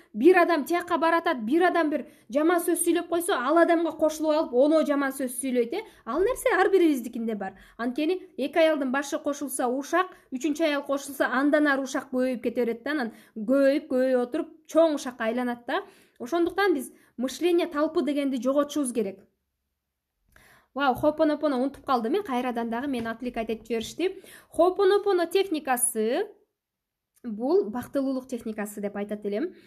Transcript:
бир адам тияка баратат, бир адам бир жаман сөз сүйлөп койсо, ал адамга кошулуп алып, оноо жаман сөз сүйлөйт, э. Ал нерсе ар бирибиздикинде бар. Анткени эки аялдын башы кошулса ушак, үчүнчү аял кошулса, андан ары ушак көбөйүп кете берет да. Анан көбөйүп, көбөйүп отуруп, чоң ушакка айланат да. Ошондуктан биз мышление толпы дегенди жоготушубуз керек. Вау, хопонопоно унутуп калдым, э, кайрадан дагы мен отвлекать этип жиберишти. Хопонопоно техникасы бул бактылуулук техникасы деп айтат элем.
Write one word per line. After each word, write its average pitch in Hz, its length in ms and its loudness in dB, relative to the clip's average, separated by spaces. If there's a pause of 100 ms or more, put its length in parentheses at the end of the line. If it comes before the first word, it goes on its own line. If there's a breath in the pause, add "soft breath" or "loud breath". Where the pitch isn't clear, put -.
(120 loud breath)
бир 302 240 6
адам 339 300 4
тияка 349 320 -2
баратат, 330 460 0
бир 294 180 2
адам 370 280 2
бир 285 160 -4 (260 loud breath)
жаман 320 280 2
сөз 339 240 -2
сүйлөп 339 240 0
койсо, 349 240 -2
ал 285 240 0
адамга 330 360 4
кошулуп 311 400 0
алып, 311 200 0
оноо 294 320 4
жаман 277 280 -2
сөз 262 280 -8
сүйлөйт, 247 320 -2
э. 415 120 -6 (200 loud breath)
Ал 254 160 -2
нерсе 494 320 0
ар 370 160 4
бирибиздикинде 247 680 2
бар. 196 200 -10 (240 soft breath)
Анткени 302 420 -2 (160)
эки 285 220 -2
аялдын 311 340 2
башы 285 260 -2
кошулса 285 500 -4
ушак, 330 440 -2 (200 loud breath)
үчүнчү 294 320 -2
аял 294 180 0
кошулса, 277 500 -2
андан 294 340 4
ары 277 160 2
ушак 262 300 -6
көбөйүп 254 300 -2
кете 240 220 -2
берет 233 200 -4
да. 277 60 -6
Анан 262 220 -4 (240 loud breath)
көбөйүп, 269 520 2
көбөйүп 254 320 2
отуруп, 247 320 -4 (160)
чоң 311 280 4
ушакка - 280 -8
айланат 240 420 -4
да. 320 140 -2 (380 loud breath)
Ошондуктан 349 560 2
биз 254 180 -6 (240 soft breath)
мышление 320 500 0
толпы 311 360 0
дегенди 277 380 -2
жоготушубуз 277 520 0
керек. 196 280 -4 (1600 soft breath)
Вау, 269 180 2
хопонопоно 302 600 2
унутуп 269 300 -4
калдым, 247 300 0
э, 415 60 0
кайрадан 247 460 -4
дагы 233 180 -4
мен 240 220 -4
отвлекать 226 400 -6
этип 226 180 -6
жиберишти. 240 560 -4 (280 loud breath)
Хопонопоно 381 760 4
техникасы 302 1040 0 (960)
бул 247 460 0
бактылуулук 262 580 -4
техникасы 214 540 -8
деп 202 120 -6
айтат 208 300 -8
элем. 214 300 -4 (120 loud breath)